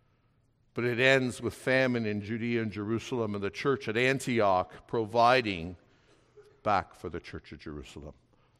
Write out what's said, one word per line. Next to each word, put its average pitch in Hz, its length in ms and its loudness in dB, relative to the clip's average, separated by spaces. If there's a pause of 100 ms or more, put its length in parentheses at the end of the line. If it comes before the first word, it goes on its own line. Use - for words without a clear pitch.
(720)
but 117 100 -2
it 120 160 0
ends 131 400 4
with 120 140 -4
famine 127 520 2
in 104 160 -2
Judea 113 420 -2
and 107 80 -4
Jerusalem, 107 640 -4
and 101 80 -4
the 98 60 -2
church - 380 -2
at 107 80 -4
Antioch 113 800 2 (140)
providing 113 880 2 (840)
back 98 320 0
for - 140 -10
the 82 100 -8
church - 340 -14
at 76 60 -18
Jerusalem 73 540 -14 (460)